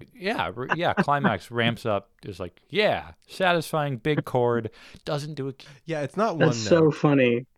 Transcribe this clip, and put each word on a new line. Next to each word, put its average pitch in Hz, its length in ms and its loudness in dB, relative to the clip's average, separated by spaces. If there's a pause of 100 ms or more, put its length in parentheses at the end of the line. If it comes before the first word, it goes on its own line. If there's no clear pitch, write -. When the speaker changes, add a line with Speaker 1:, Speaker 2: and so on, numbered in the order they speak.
(140)
Speaker 1:
yeah, 185 420 -4
r-, 123 200 -6
yeah, 160 180 0
climax 143 580 0
<laughs> - 0 -
ramps 117 340 0
up, 101 260 -2 (120)
is 95 160 -12
like, 90 300 -12
yeah, 135 420 0 (160)
satisfying, 160 720 -2
big 147 260 -2
chord, 120 460 0 (340)
doesn't 151 300 -6
do 135 160 -8
a 131 40 -10
k- - 140 -20 (160)
Speaker 2:
Yeah, 156 180 -6
it's 139 140 -8
not 196 220 0
Speaker 3:
That's 170 120 4
Speaker 2:
one 143 60 0
Speaker 3:
so 117 300 4
Speaker 2:
note. 147 100 4
Speaker 3:
funny. 131 500 4 (120)